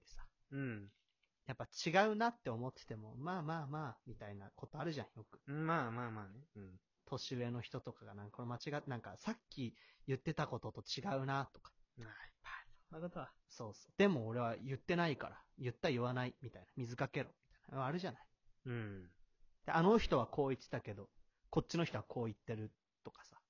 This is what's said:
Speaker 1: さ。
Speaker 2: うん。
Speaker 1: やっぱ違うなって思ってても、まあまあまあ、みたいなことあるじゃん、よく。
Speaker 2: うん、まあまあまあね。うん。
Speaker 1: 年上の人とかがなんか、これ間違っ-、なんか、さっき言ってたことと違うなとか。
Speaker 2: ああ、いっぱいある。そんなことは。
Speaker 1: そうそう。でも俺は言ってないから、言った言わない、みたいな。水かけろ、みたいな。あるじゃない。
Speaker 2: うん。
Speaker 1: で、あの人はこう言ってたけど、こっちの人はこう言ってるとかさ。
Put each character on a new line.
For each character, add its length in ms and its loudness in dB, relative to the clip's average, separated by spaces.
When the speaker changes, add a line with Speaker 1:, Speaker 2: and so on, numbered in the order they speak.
Speaker 1:
さ。 200 -10
Speaker 2:
う 40 -4
ん。 340 -2
Speaker 1:
や 60 -6
っ 60 -4
ぱ 80 -4
違 240 -2
う 80 4
な 120 6
っ 120 -2
て 80 -4
思 180 -2
っ 60 -4
て 140 -18
て 100 -8
も、 200 -12
ま 240 -2
あ 20 -4
ま 220 -2
あ 20 -6
ま 220 -4
あ、 180 -8
み 80 -10
た 160 -10
い 60 -8
な 180 -12
こ 120 -10
と 120 -12
あ 60 -2
る 80 0
じ 100 -4
ゃ 20 -4
ん、 100 -10
よ 160 -14
く。 160 -20
Speaker 2:
う 60 -6
ん、 140 0
ま 220 4
あ 20 -2
ま 160 -2
あ 40 -2
ま 120 -6
あ 60 -8
ね。 180 -16
う 40 -12
ん。 200 -14
Speaker 1:
年 300 -4
上 160 0
の 100 -2
人 220 -6
と 100 -10
か 140 -18
が 80 -14
な 100 -10
ん 60 -10
か、 80 -14
こ 40 -6
れ 60 -4
間 80 -2
違 240 -4
っ-、 80 -16
な 80 -2
ん 60 -6
か、 160 -12
さ 140 -2
っ 60 -4
き 240 -4
言 100 4
っ 40 -2
て 120 0
た 140 2
こ 120 -2
と 140 -6
と 80 -8
違 220 -4
う 80 2
な 260 2
と 80 -18
か。 100 -20
Speaker 2:
あ 40 -10
あ、 20 -10
い 20 -10
っ 20 -12
ぱ 80 -12
い 100 -8
あ 20 -20
る。 80 -20
そ 80 -12
ん 60 -6
な 60 -4
こ 40 -8
と 80 -6
は。 100 -6
Speaker 1:
そ 220 -8
う 40 -12
そ 160 -20
う。 80 -20
で 100 12
も 180 4
俺 140 0
は 160 2
言 200 -4
っ 20 -6
て 180 2
な 120 6
い 100 2
か 100 -4
ら、 160 -12
言 140 -2
っ 20 -8
た 160 2
言 100 4
わ 140 2
な 100 2
い、 160 -4
み 100 -10
た 100 -16
い 20 -18
な。 140 -20
水 200 -4
か 120 0
け 160 -2
ろ、 40 -10
み 440 -20
た 40 -4
い 20 -2
な。 60 2
あ 80 0
る 60 0
じ 100 -2
ゃ 40 -4
な 60 -12
い。 80 -20
Speaker 2:
う 60 -4
ん。 380 -4
Speaker 1:
で、 60 0
あ 100 6
の 160 10
人 200 6
は 80 4
こ 200 2
う 20 2
言 80 2
っ 40 -18
て 100 -14
た 100 -2
け 140 -6
ど、 160 -12
こ 140 6
っ 20 -8
ち 100 -2
の 80 6
人 140 -2
は 60 -4
こ 180 -4
う 40 2
言 80 -4
っ 20 -12
て 180 -6
る 160 -6
と 60 -10
か 140 -20
さ。 120 -20